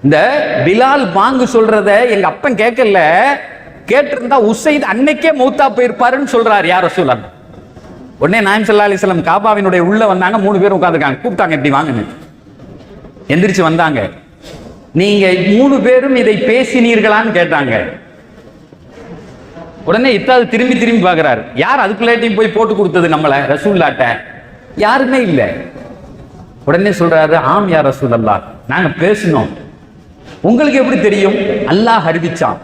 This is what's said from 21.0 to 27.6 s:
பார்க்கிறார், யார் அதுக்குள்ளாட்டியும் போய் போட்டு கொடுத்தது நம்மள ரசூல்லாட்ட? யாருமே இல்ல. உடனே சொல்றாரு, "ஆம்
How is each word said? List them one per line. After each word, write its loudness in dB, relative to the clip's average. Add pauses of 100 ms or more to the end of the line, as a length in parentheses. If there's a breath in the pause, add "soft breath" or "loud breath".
பார்க்கிறார், 0 (100)
யார் 0
அதுக்குள்ளாட்டியும் 0
போய் 2
போட்டு 0
கொடுத்தது 0
நம்மள 0 (140)
ரசூல்லாட்ட? 0 (720)
யாருமே 0
இல்ல. 0 (1160)
உடனே 0
சொல்றாரு, 2
"ஆம் 0